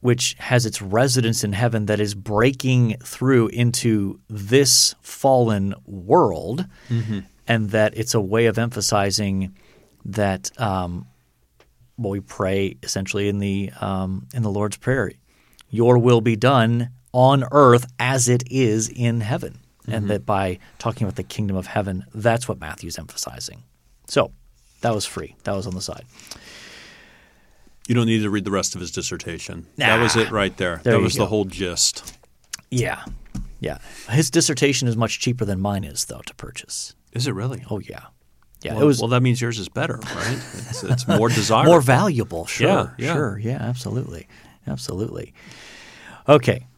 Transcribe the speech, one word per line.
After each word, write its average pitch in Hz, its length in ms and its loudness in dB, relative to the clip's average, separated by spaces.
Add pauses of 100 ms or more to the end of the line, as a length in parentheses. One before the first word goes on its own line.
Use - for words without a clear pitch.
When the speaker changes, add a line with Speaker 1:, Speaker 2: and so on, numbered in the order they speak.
Speaker 1:
which 123 380 0
has 123 280 2
its 110 160 -8
residence 117 640 2
in 104 80 -2
heaven, 110 340 0
that 104 140 0
is 104 140 -2
breaking 120 880 2
through 127 460 2
into 113 800 0
this 110 720 2
fallen 113 720 0 (100)
world, 101 800 0 (220)
Speaker 2:
Mm-hmm. 110 320 -2 (280)
Speaker 1:
and 110 220 0
that 107 260 2
it's 110 180 -4
a 117 60 2
way 107 260 2
of 110 120 2
emphasizing 101 960 -2 (500)
that, 98 460 -2 (100)
um, 92 460 -4 (880)
what 110 140 -4
we 101 100 -4
pray 98 640 -2
essentially 101 460 -4
in 101 100 -2
the, 98 320 -2 (100)
um, 95 540 -4
in 120 80 -2
the 107 80 0
Lord's 101 260 -2
Prayer, 127 360 -2 (580)
"Your 117 280 6
will 120 220 6
be 113 160 2
done 120 540 2 (220)
on 131 300 6 (100)
earth 123 340 8 (120)
as 123 300 2
it 123 220 2
is 113 400 2
in 120 320 -2
heaven." 135 360 -6 (300)
And 113 60 -4
Speaker 2:
Mm-hmm. 107 140 -2
Speaker 1:
that 104 180 -2
by 98 320 0 (200)
talking 113 280 -4
about 92 100 -6
the 98 60 -8
kingdom 98 340 -4
of 92 120 -4
heaven, 95 360 -4 (100)
that's 117 340 0
what - 120 -6
Matthew's 78 380 -12
emphasizing. - 640 -14 (460)
So - 240 0 (500)
that 117 120 0
was 101 120 -4
free. - 380 -12
That 104 80 -4
was 98 140 -6
on 92 80 -8
the 92 60 -8
side. - 240 -12 (1800)
Speaker 2:
You 120 60 2
don't 117 120 4
need 113 160 2
to 104 80 -2
read 101 140 -2
the 101 60 -4
rest 95 240 -2
of 87 60 -10
his 87 100 -10
dissertation. 87 760 -10 (100)
That 113 240 2
was 113 160 2
Speaker 1:
Nah. 113 60 2
Speaker 2:
it 107 100 -2
right 101 240 0
there. 87 260 -4
Speaker 1:
There 120 120 2
Speaker 2:
That 113 40 6
Speaker 1:
you - 60 2
Speaker 2:
was - 100 0
the 123 60 -2
Speaker 1:
go. 104 60 2
Speaker 2:
whole 101 180 0
gist. - 720 -4 (520)
Speaker 1:
Yeah. 117 340 -4 (560)
Yeah. 71 180 -8 (320)
His 147 200 2
dissertation 139 580 0
is 113 80 -2
much 113 240 -2
cheaper 123 240 -2
than 98 160 -4
mine 98 240 -2
is, 73 220 -8
though, - 200 -14
to - 80 -16
purchase. - 600 -14 (180)
Speaker 2:
Is 120 160 -4
it 120 40 -2
really? 110 380 -6
Speaker 1:
Oh, 107 80 -4
yeah. - 280 -14 (560)
Yeah, - 120 -6
Speaker 2:
Well, 107 80 2
Speaker 1:
it 147 40 8
was 135 140 4
Speaker 2:
well, 117 80 0
that 123 140 4
means 123 180 2
yours 117 200 -4
is 92 80 -8
better, 156 300 -4
right? - 340 -6 (220)
It's, - 280 -10
it's 123 240 -2
more 113 220 4
Speaker 1:
<laughs> 117 120 2
Speaker 2:
desirable. 113 340 6
Speaker 1:
More 165 60 8
valuable, 131 680 2
sure, - 200 0
Speaker 2:
Yeah, 160 220 2 (180)
yeah. 160 80 -2
Speaker 1:
sure. 120 240 -2
Yeah, 113 220 -4
absolutely. 117 640 -6 (400)
Absolutely. - 680 -8 (960)
Okay. 127 380 4 (120)